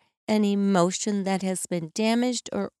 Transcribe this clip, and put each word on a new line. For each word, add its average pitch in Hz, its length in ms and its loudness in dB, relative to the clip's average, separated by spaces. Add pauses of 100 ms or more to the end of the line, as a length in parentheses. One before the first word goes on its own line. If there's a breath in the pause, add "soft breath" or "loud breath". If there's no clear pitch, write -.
(260)
an 214 180 2
emotion 196 760 2
that 190 200 -2
has 185 240 -4
been 165 280 -6
damaged 233 580 0
or 196 280 -6